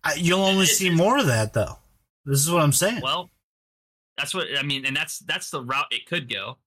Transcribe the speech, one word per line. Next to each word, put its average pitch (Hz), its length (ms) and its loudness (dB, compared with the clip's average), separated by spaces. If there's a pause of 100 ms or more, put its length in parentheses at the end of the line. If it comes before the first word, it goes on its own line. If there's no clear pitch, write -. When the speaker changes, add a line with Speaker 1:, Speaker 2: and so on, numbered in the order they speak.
Speaker 1:
I, - 120 -2
you'll 175 280 2
only 190 220 4
Speaker 2:
It, 170 40 4
Speaker 1:
see 185 200 2
Speaker 2:
it, 170 60 2
Speaker 1:
more 202 240 4
of 240 80 2
that, 110 260 0
though. - 260 -2 (460)
This 139 160 0
is 156 100 0
what 170 120 4
I'm 143 100 4
saying. 208 300 0
Speaker 2:
Well, 165 280 -4 (880)
that's 143 180 -6
what, 180 120 -2 (120)
I 139 40 -2
mean, 135 240 -2
and 135 100 -2
that's, 151 220 -4
that's - 320 -8
the 147 120 -6
route 135 280 -2
it 120 160 -6
could 151 260 -4
go. 101 240 -8 (100)